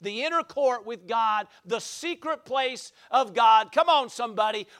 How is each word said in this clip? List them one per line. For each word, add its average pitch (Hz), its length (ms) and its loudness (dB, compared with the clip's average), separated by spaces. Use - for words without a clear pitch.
the 208 220 -6
inner 330 180 0
court 254 420 -2
with 208 240 -12
God, 220 380 0
the 208 160 -4
secret 320 640 -8
place 262 480 -4
of 233 240 0
God. 220 360 6
Come 330 160 2
on, 294 220 4
somebody. 214 560 -4